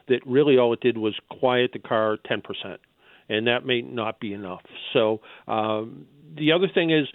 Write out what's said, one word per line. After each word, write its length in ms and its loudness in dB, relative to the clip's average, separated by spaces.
that 180 2
really 320 6
all 140 6
it 80 -2
did 180 0
was 160 -2
quiet 440 0
the 60 -10
car 460 0
ten 160 -4
percent, 380 -12
and 200 -2
that 180 0
may 160 0
not 400 -8
be 100 -8
enough. 300 -10
So, 260 2
um, 560 -4
the 200 2
other 200 2
thing 180 2
is, 240 2